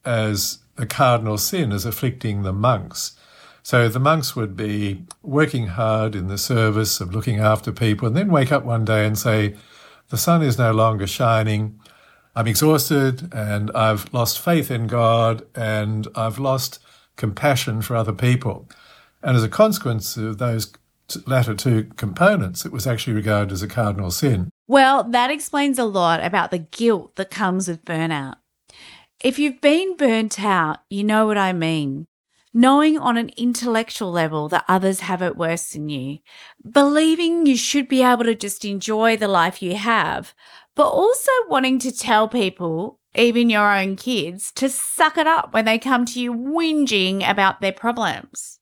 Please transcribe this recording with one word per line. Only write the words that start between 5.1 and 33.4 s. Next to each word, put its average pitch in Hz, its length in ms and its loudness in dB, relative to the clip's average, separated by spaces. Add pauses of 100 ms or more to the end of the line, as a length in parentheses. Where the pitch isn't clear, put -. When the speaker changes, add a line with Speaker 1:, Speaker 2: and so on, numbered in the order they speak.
Speaker 1:
working 139 460 0
hard 110 480 0
in 90 120 -4
the 98 120 -6
service 110 600 0
of 90 140 -6
looking 110 260 -2
after 107 320 2
people 107 360 0
and 117 100 0
then 196 140 0
wake 135 200 2
up - 140 0
one 117 180 0
day 107 220 2
and 107 120 0
say, 107 380 0 (540)
"The 127 80 -6
sun 170 240 2
is 127 160 2
no 117 140 2
longer 110 360 2
shining. 107 720 0 (560)
I'm 113 120 -2
exhausted 143 840 2
and 104 440 -4
I've 110 360 0
lost 117 280 -2
faith 160 320 0
in 117 160 -4
God 113 580 2 (100)
and 107 600 -4
I've 113 240 -4
lost 135 400 -4 (360)
compassion 113 680 -2
for 123 120 -4
other 107 200 0 (120)
people." 127 400 0 (540)
And 127 160 2
as 110 60 4
a - 180 -4
consequence 139 560 0
of 110 220 -6
those 117 340 -4 (340)
t-, - 180 -12
latter 123 300 0
two 110 400 0
components, 110 720 0
it - 80 -10
was 107 140 -6
actually 117 260 -2
regarded 104 400 0
as 87 100 -6
a - 40 -8 (120)
cardinal 98 320 -2
sin. - 380 0 (180)
Speaker 2:
Well, 269 360 6 (140)
that 247 140 2
explains 285 480 -2
a 240 60 0
lot 175 360 2
about 175 300 -2
the 170 140 -4 (140)
guilt 226 360 0
that 190 140 -6 (120)
comes 185 280 0
with 165 160 -10
burnout. 160 500 -4 (880)
If 262 160 0
you've 285 220 -2
been 349 340 2
burnt 226 460 0
out, 180 380 0 (100)
you 196 160 -4
know 214 220 2
what 214 100 0
I 190 160 0
mean. 160 540 -4 (480)
Knowing 285 440 4
on 240 180 0
an 233 180 -4
intellectual 233 760 -2